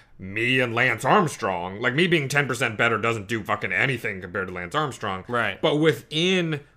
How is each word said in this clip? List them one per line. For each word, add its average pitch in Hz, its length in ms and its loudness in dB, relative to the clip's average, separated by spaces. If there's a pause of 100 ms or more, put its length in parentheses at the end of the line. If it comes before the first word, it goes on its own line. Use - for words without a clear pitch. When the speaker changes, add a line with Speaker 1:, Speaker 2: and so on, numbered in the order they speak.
(180)
Speaker 1:
me 113 400 0
and 120 160 2
Lance 120 300 2
Armstrong. 104 760 2
Like, 123 140 0
me 175 140 4
being 156 200 2
ten 143 200 0
percent 117 280 -2
better 113 220 2
doesn't 110 300 -2
do 110 160 -2
fucking 104 280 -2
anything 113 480 -2
compared 95 280 -6
to 92 60 -10
Lance 87 200 -8
Armstrong. 113 540 -4
Speaker 2:
Right. 113 340 -2
Speaker 1:
But 151 140 2
within 160 840 0 (180)